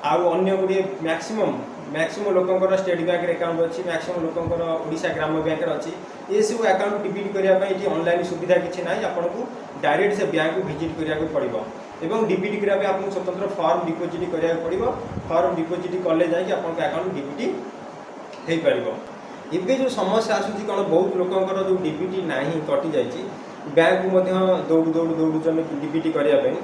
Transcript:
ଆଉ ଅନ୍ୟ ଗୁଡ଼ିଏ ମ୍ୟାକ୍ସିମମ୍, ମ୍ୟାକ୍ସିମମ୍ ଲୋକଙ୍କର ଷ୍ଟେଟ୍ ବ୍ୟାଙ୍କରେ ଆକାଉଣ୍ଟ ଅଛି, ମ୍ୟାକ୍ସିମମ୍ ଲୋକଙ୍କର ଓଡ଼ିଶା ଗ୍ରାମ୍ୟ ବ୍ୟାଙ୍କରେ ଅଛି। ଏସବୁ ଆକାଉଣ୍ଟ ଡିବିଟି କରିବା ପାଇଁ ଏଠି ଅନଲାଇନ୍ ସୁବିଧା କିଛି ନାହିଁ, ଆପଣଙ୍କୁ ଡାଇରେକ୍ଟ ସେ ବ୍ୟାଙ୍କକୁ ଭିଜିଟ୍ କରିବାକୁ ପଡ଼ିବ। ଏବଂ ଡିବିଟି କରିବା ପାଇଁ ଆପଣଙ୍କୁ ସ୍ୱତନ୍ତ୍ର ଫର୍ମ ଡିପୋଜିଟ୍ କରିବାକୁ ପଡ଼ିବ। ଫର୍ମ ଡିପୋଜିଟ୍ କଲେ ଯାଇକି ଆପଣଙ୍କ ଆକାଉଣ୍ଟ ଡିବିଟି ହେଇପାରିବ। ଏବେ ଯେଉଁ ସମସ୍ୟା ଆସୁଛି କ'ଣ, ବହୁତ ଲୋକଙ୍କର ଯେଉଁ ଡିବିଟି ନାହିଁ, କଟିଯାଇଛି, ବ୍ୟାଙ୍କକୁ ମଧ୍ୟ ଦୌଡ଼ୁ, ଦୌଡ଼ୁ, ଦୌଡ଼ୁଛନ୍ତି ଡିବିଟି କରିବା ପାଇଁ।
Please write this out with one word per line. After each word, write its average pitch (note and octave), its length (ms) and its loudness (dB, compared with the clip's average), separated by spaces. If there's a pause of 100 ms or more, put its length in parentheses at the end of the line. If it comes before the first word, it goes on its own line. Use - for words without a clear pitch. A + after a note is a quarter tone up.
ଆଉ D#3+ 160 2 (120)
ଅନ୍ୟ F#3+ 240 2
ଗୁଡ଼ିଏ F#3+ 260 2 (200)
ମ୍ୟାକ୍ସିମମ୍, D#3+ 520 0 (380)
ମ୍ୟାକ୍ସିମମ୍ F3+ 420 -2
ଲୋକଙ୍କର F#3 420 4
ଷ୍ଟେଟ୍ F3+ 280 0
ବ୍ୟାଙ୍କରେ E3+ 280 0
ଆକାଉଣ୍ଟ E3 280 -2
ଅଛି, E3 220 0
ମ୍ୟାକ୍ସିମମ୍ E3+ 400 -4
ଲୋକଙ୍କର E3+ 400 -2 (220)
ଓଡ଼ିଶା D#3 240 -2
ଗ୍ରାମ୍ୟ D#3 340 0
ବ୍ୟାଙ୍କରେ D#3+ 300 0
ଅଛି। E3 200 -4 (380)
ଏସବୁ A3 360 2
ଆକାଉଣ୍ଟ G3+ 360 2
ଡିବିଟି G3 320 -4
କରିବା F#3+ 240 4
ପାଇଁ G3 120 0
ଏଠି F#3+ 160 -2
ଅନଲାଇନ୍ F3 380 2
ସୁବିଧା F3 320 2
କିଛି E3+ 260 -2
ନାହିଁ, F#3+ 220 -2
ଆପଣଙ୍କୁ F3+ 360 -2 (420)
ଡାଇରେକ୍ଟ E3 340 4
ସେ G3 100 0
ବ୍ୟାଙ୍କକୁ D#3+ 360 0
ଭିଜିଟ୍ D#3 360 -4
କରିବାକୁ D#3 360 -2
ପଡ଼ିବ। B2+ 220 -2 (460)
ଏବଂ G3+ 240 0
ଡିବିଟି F#3 300 0
କରିବା G3+ 200 2
ପାଇଁ G3 100 0
ଆପଣଙ୍କୁ F#3+ 240 0
ସ୍ୱତନ୍ତ୍ର F#3 360 -4 (100)
ଫର୍ମ E3+ 300 2
ଡିପୋଜିଟ୍ F3 440 -4
କରିବାକୁ E3 320 0
ପଡ଼ିବ। F#3+ 200 -2 (440)
ଫର୍ମ F3 280 2
ଡିପୋଜିଟ୍ F3 500 -4
କଲେ E3 220 4
ଯାଇକି F#3 260 0
ଆପଣଙ୍କ E3 280 -2
ଆକାଉଣ୍ଟ E3 340 -2
ଡିବିଟି C#3+ 320 -6 (1000)
ହେଇପାରିବ। D3 420 2 (680)
ଏବେ F#3 240 0
ଯେଉଁ B3+ 140 2
ସମସ୍ୟା G#3+ 440 2
ଆସୁଛି G#3 320 -2
କ'ଣ, G3 120 -2 (120)
ବହୁତ F#3 260 4
ଲୋକଙ୍କର F#3+ 460 2
ଯେଉଁ F#3+ 200 2
ଡିବିଟି E3+ 440 -2
ନାହିଁ, D3 280 0 (120)
କଟିଯାଇଛି, D3 540 0 (540)
ବ୍ୟାଙ୍କକୁ F#3 360 6
ମଧ୍ୟ F#3 200 4 (380)
ଦୌଡ଼ୁ, D#3+ 240 6
ଦୌଡ଼ୁ, E3 220 2
ଦୌଡ଼ୁଛନ୍ତି D#3 480 2 (180)
ଡିବିଟି D#3+ 300 0
କରିବା D#3 320 4
ପାଇଁ। - 220 2